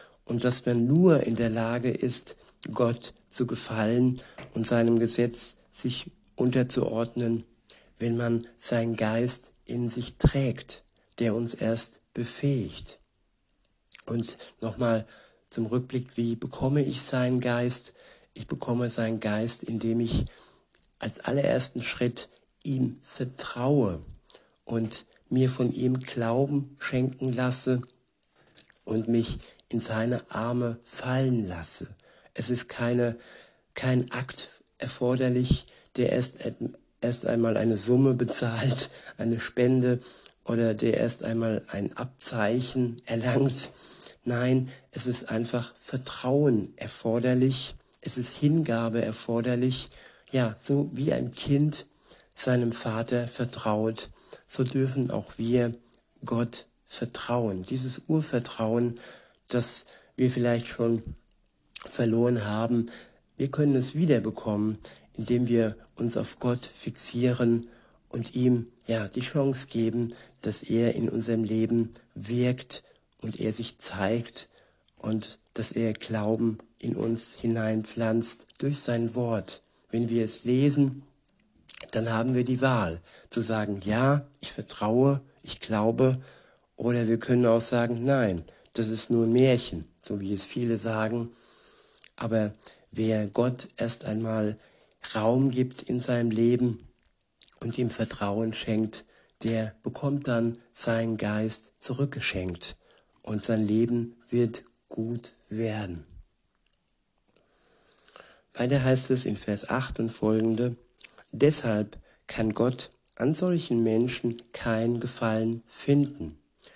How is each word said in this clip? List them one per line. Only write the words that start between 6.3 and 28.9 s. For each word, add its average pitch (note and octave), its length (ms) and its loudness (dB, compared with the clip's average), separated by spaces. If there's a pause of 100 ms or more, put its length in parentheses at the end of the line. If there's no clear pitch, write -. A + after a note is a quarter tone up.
unterzuordnen, B2 1080 0 (560)
wenn A#2 160 0
man A#2 320 0 (100)
seinen A#2 380 0
Geist A2+ 560 0 (140)
in A#2+ 240 -2
sich - 280 -6
trägt, - 680 0 (340)
der A2+ 160 2
uns A#2 180 -2
erst - 460 -2 (140)
befähigt. - 840 -4 (1080)
Und A#2 320 -4 (240)
nochmal A2+ 440 0 (440)
zum A#2 160 -4
Rückblick, B2+ 500 -4
wie A#2 220 -2
bekomme C3+ 440 0
ich C3 200 -2
seinen B2+ 400 0
Geist? B2 520 -2 (400)
Ich - 140 -12
bekomme B2 420 -2
seinen A2+ 300 -2
Geist, G#2+ 440 0
indem A2+ 360 0
ich - 280 0 (680)
als - 220 -6
allerersten B2 640 0
Schritt - 480 -2 (340)
ihm B2+ 400 -2
vertraue B2 960 0 (640)
und A2+ 420 -4 (260)
mir B2+ 180 4
von B2+ 220 0
ihm B2+ 280 0
Glauben C3 800 0
schenken C3 520 -2
lasse B2+ 520 0 (1000)
und A2 240 -2